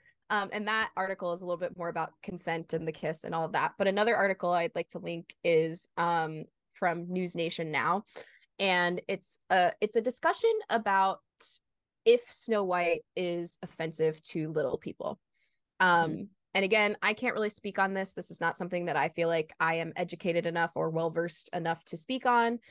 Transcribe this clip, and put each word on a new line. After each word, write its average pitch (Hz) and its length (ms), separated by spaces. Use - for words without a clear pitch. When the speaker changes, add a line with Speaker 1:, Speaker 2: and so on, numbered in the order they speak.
Speaker 1:
um, 202 240
and 208 160
that 220 280
article 190 360
is 175 80
a 180 60
little 175 120
bit 185 200
more 170 100
about 170 220
consent 165 520
and 160 120
the 160 60
kiss 156 320
and 175 100
all 165 100
of 151 80
that. 143 260
But 196 80
another 208 300
article 190 340
I'd 170 240
like 170 160
to - 80
link 170 440
is, 165 540
um, 160 480
from 170 340
News 180 260
Nation 165 360
Now. 156 340
And 180 500
it's - 300
a, 180 320
it's 214 160
a 233 60
discussion 339 500
about 196 520
if 240 160
Snow 208 340
White 175 380
is 175 480
offensive 160 640
to 156 280
little 147 240
people. - 420
Um, 175 300
Speaker 2:
Mm-hmm. - 120
Speaker 1:
and 196 100
again, 208 380
I 208 100
can't 233 220
really 214 160
speak - 280
on 196 160
this. 190 200
This - 160
is 175 100
not 165 180
something 175 280
that 156 100
I 151 140
feel 165 180
like 165 320
I 165 140
am 165 200
educated 175 520
enough 170 280
or 165 160
well-versed 165 640
enough 165 320
to - 140
speak 254 280
on, 233 320